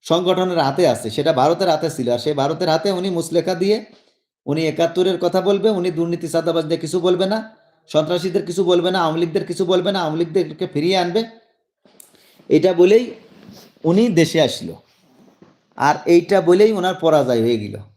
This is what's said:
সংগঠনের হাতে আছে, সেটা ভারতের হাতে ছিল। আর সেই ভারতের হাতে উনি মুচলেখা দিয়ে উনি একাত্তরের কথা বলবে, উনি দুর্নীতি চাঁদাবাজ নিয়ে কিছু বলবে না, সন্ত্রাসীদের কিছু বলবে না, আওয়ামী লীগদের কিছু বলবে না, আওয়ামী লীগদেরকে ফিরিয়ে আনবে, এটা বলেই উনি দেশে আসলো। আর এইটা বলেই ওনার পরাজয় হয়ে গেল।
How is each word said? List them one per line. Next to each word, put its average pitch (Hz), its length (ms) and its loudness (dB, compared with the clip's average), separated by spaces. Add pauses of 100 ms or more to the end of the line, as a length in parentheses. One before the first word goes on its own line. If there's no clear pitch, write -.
সংগঠনের 180 560 0
হাতে 147 300 2
আছে, 113 220 -2
সেটা 147 220 -2
ভারতের 165 380 2
হাতে 156 200 -2
ছিল। 123 220 -4
আর 120 60 0
সেই 151 160 -4
ভারতের 156 340 -2
হাতে 160 220 0
উনি 185 200 -4
মুচলেখা 170 440 -2
দিয়ে 202 300 0 (640)
উনি 156 220 -2
একাত্তরের 170 500 0
কথা 175 220 0
বলবে, 202 300 2
উনি 180 200 -2
দুর্নীতি 170 380 -4
চাঁদাবাজ 165 360 -2
নিয়ে 160 140 -2
কিছু 165 220 -4
বলবে 180 260 0
না, 220 300 -6 (320)
সন্ত্রাসীদের 165 580 -2
কিছু 175 180 -2
বলবে 175 260 2
না, 185 100 -2
আওয়ামী 160 200 -2
লীগদের 170 240 -2
কিছু 185 200 -4
বলবে 185 280 0
না, 190 80 -2
আওয়ামী 156 180 -4
লীগদেরকে 165 480 -4
ফিরিয়ে 180 320 -2
আনবে, 175 240 0 (1300)
এটা 175 240 4
বলেই 196 380 4 (720)
উনি 196 240 4
দেশে 165 320 2
আসলো। 82 360 -2 (1000)
আর 147 180 2 (120)
এইটা 175 340 4
বলেই 185 320 4
ওনার 185 220 -2
পরাজয় 135 460 2
হয়ে 117 180 0
গেল। 104 180 -10 (200)